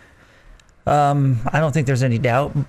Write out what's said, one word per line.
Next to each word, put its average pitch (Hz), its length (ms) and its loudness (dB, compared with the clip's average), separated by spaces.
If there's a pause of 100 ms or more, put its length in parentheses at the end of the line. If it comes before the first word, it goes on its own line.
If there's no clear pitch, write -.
(840)
Um, 143 540 2 (120)
I 165 80 2
don't 156 140 0
think 156 120 0
there's 131 180 0
any 120 140 0
doubt, 123 380 0 (140)